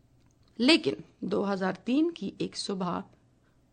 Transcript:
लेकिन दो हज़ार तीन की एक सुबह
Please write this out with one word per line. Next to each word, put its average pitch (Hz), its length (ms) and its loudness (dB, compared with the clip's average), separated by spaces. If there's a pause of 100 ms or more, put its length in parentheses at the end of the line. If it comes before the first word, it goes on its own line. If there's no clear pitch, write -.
(600)
लेकिन 311 440 4 (200)
दो 208 180 0
हज़ार 190 320 -2 (120)
तीन 302 240 2
की - 300 -8
एक - 160 -6
सुबह 185 480 -4 (680)